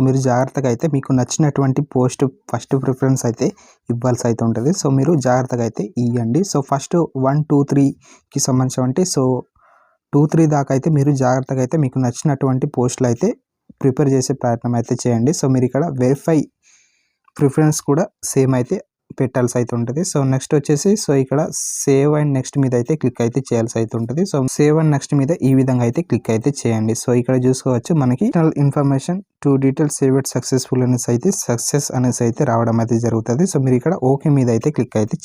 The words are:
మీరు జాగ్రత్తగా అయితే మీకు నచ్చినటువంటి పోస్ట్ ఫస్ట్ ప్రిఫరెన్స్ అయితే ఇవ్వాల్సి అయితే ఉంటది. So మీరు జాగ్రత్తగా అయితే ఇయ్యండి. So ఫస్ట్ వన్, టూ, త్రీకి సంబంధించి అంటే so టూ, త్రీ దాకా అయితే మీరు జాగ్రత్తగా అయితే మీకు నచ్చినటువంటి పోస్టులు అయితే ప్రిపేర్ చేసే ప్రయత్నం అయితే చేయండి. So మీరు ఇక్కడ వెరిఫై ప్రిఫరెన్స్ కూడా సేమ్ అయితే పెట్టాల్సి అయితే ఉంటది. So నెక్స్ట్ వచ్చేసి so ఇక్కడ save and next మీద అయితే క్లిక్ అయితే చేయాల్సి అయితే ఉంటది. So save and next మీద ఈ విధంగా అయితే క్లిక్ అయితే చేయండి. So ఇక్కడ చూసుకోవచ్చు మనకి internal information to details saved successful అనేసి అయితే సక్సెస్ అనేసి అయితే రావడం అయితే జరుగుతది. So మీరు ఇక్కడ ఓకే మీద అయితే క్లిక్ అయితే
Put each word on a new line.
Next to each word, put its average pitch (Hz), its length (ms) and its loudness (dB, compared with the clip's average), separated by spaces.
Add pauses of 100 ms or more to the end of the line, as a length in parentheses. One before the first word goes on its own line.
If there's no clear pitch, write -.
మీరు 131 200 2
జాగ్రత్తగా 131 460 0
అయితే 117 220 -2
మీకు 135 160 -2 (100)
నచ్చినటువంటి 139 640 0 (120)
పోస్ట్ 127 300 0 (260)
ఫస్ట్ - 320 -6
ప్రిఫరెన్స్ 131 460 0
అయితే 117 180 -2 (460)
ఇవ్వాల్సి 120 380 -2
అయితే 117 180 -2
ఉంటది. 113 320 0
So 147 180 0
మీరు 143 160 2 (140)
జాగ్రత్తగా 123 400 0
అయితే - 160 -8 (200)
ఇయ్యండి. 120 460 0
So 147 100 0 (120)
ఫస్ట్ 139 260 -2 (300)
వన్, 143 120 2 (120)
టూ, 143 80 4 (100)
త్రీకి - 760 -2
సంబంధించి 127 380 0
అంటే 131 180 0 (100)
so 135 100 0 (880)
టూ, 147 100 4 (120)
త్రీ 160 120 4 (100)
దాకా 139 200 -2
అయితే 135 220 0
మీరు 143 160 2 (100)
జాగ్రత్తగా 131 420 0
అయితే 160 200 -2
మీకు 131 200 -4
నచ్చినటువంటి 135 600 0 (100)
పోస్టులు 123 340 0
అయితే 180 180 -2 (520)
ప్రిపేర్ 139 320 2
చేసే 131 260 0
ప్రయత్నం 120 380 -2
అయితే 117 240 -2
చేయండి. 120 380 2
So - 120 -4
మీరు 127 200 2
ఇక్కడ 139 120 0 (160)
వెరిఫై 135 380 2 (1000)
ప్రిఫరెన్స్ 151 420 2 (120)
కూడా 147 140 2 (280)
సేమ్ 135 260 2
అయితే 123 180 -2 (440)
పెట్టాల్సి 123 380 -2
అయితే 120 180 -2
ఉంటది. 120 340 -4
So - 80 -2 (140)
నెక్స్ట్ 131 240 -4
వచ్చేసి 147 340 0 (120)
so - 100 -2 (100)
ఇక్కడ 135 180 -2 (140)
save 139 640 0
and 151 180 0
next - 260 -6
మీద 127 160 0
అయితే 120 220 0
క్లిక్ 123 240 -2
అయితే 117 240 -2
చేయాల్సి 113 320 0
అయితే 110 180 -4
ఉంటది. 123 320 -2
So 147 80 0 (160)
save 147 280 4
and 156 120 4
next - 240 -4
మీద 135 140 2 (160)
ఈ - 100 4
విధంగా 127 280 2
అయితే 117 240 0
క్లిక్ - 240 -2
అయితే 110 160 0 (100)
చేయండి. 110 420 0
So - 60 -8 (120)
ఇక్కడ 131 140 0 (120)
చూసుకోవచ్చు 127 560 0
మనకి 123 260 0
internal 160 240 2 (120)
information 139 520 0 (280)
to 143 60 2 (140)
details 143 360 0
saved 135 340 2
successful 127 520 -2
అనేసి 123 280 -2
అయితే 120 180 0 (140)
సక్సెస్ 131 420 -4 (100)
అనేసి 127 280 0
అయితే 117 240 -2
రావడం 113 340 0
అయితే 117 220 0
జరుగుతది. 117 460 0
So 147 140 0
మీరు 127 140 2
ఇక్కడ 165 160 -2 (160)
ఓకే 143 240 0
మీద 127 200 2
అయితే 131 200 0
క్లిక్ 117 240 -2
అయితే - 240 -4